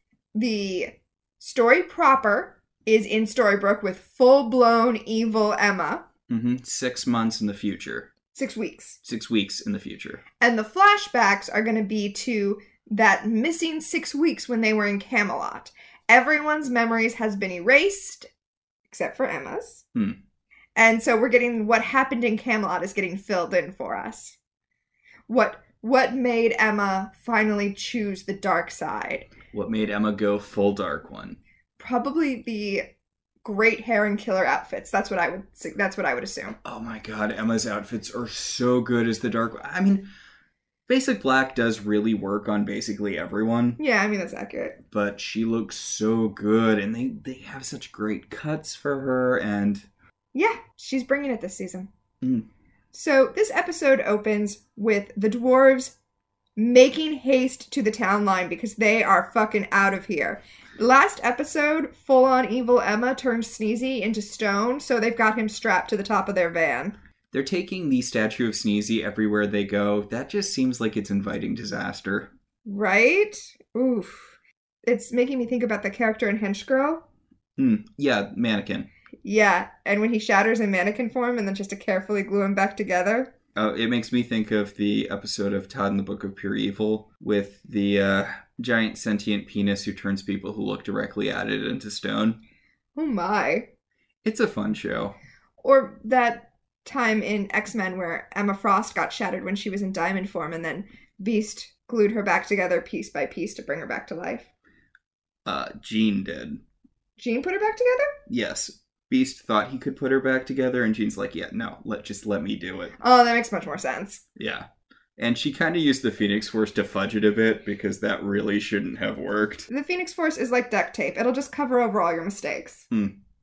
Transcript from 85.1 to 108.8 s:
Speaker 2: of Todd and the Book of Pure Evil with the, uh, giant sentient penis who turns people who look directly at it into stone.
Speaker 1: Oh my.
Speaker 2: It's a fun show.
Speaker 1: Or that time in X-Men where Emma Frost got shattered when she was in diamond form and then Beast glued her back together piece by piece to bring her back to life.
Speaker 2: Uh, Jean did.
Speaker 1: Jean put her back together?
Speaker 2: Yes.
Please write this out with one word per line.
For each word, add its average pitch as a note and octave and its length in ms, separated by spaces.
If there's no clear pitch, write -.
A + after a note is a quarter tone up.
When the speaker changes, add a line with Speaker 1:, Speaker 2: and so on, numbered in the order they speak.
Speaker 2:
of G2 160
Todd G2+ 240
and G2 60
the G2 60
Book G2 200
of F#2+ 100
Pure G2+ 220
Evil G#2+ 540
with G2+ 460
the, G2+ 340
uh, G2 240
giant A2+ 380
sentient G#2 480
penis G2+ 380
who G2 80
turns G2 300
people G2 300
who G#2 100
look G#2 200
directly G#2 480
at G2+ 180
it G#2+ 160
into G#2 280
stone. G#2+ 500
Speaker 1:
Oh D#4 80
my. F#3+ 640
Speaker 2:
It's A3 160
a A3 80
fun G#3+ 260
show. A2 400
Speaker 1:
Or C4 460
that A#3 460
time A3 380
in G3+ 320
X-Men G3+ 420
where E3+ 380
Emma G3+ 200
Frost G3+ 420
got - 160
shattered F#3+ 320
when F#3+ 120
she G3+ 140
was G3 100
in F#3+ 120
diamond F#3+ 360
form E3 240
and E3 120
then F3 240
Beast G#3+ 500
glued G#3+ 220
her G#3+ 140
back F#3 240
together F3+ 340
piece - 280
by C#3+ 160
piece - 280
to - 80
bring C#3+ 160
her D#3 80
back - 220
to D#3+ 80
life. - 280
Speaker 2:
Uh, C#2+ 220
Jean G#2+ 440
did. - 340
Speaker 1:
Jean B3 280
put F#4 100
her G4+ 60
back G#4+ 160
together? B4+ 280
Speaker 2:
Yes. - 520